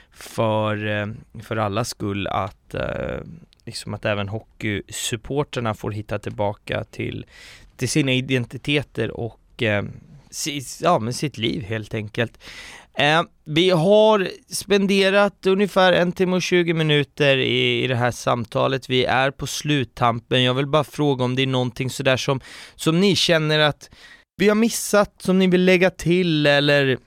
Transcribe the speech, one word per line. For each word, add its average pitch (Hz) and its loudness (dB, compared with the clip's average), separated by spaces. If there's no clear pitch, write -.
för, 107 -4
eh, 101 -4
för 110 -8
allas 110 -2
skull 98 -6
att, - -6
eh, - -6
liksom 110 -10
att 104 -8
även 101 -2
hockeysupporterna 113 -6
får 110 -8
hitta 104 -8
tillbaka 104 -6
till, - -10
till 123 -4
sina 135 0
identiteter 127 -2
och, - -10
eh, 104 0
si-, 143 -8
ja, 165 4
men 117 -4
sitt 131 -6
liv 113 -2
helt 107 -8
enkelt. 113 -6
Eh, 156 2
vi 165 2
har 202 4
spenderat 196 2
ungefär 190 4
en 175 2
timme 185 0
och 175 -2
tjugo 175 2
minuter 147 2
i, 123 0
i - -2
det 127 -2
här 120 0
samtalet. 127 -2
Vi 127 2
är 131 2
på 139 -8
sluttampen. 127 -2
Jag 127 2
vill 139 -2
bara 143 2
fråga 139 -2
om 127 -2
det 135 0
är 135 0
någonting 127 -2
sådär 135 0
som, 135 -2
som 160 0
ni 196 4
känner 156 2
att 151 0
vi 196 4
har 208 6
missat, 208 2
som 185 2
ni 190 4
vill 180 4
lägga 185 4
till, 170 2
eller 143 4